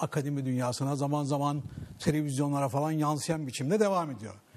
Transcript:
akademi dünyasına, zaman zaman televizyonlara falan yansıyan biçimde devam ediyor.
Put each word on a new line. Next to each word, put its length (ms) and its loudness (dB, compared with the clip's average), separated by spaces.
akademi 460 0
dünyasına, 500 0
zaman 280 0
zaman 380 0
televizyonlara 720 0
falan 220 0
yansıyan 560 0
biçimde 340 0
devam 300 2
ediyor. 240 -10